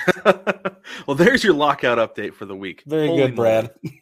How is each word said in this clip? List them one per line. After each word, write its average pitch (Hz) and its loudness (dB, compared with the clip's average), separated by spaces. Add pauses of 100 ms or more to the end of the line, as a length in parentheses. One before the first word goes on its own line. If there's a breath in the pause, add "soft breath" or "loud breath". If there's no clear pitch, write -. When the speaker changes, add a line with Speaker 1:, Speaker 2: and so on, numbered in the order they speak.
(260)
Speaker 1:
<laughs> - -4
Well, 139 -2
there's 185 4
your 202 4
lockout 143 2
update 107 -4
for - -16
the 98 -12
week. 95 -12
Speaker 2:
Very 151 -2
Speaker 1:
Holy 151 0
Speaker 2:
good, 127 0
Brad. 113 0 (300)